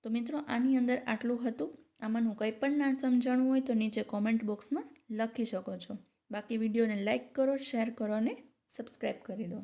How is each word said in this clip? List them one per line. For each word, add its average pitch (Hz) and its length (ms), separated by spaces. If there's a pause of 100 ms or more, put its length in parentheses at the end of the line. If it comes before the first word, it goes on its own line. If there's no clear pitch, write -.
તો 220 80
મિત્રો, 240 280
આની 262 380
અંદર 247 220
આટલું 240 500
હતું. 285 300 (220)
આમાંનું 220 360
કંઈ 220 140
પણ 240 200
ના 285 220
સમજાણું 254 560
હોય 262 120
તો 262 140
નીચે 220 280
કોમેન્ટ 220 420
બોક્સમાં 208 520 (140)
લખી 226 340
શકો 190 340
છો. 208 200 (320)
બાકી 208 260
વીડિયોને 220 460
લાઈક 247 320
કરો, 269 220
શેર 240 340
કરો 214 240
અને 226 300 (240)
સબસ્ક્રાઇબ - 540
કરી 202 240
દો. 202 180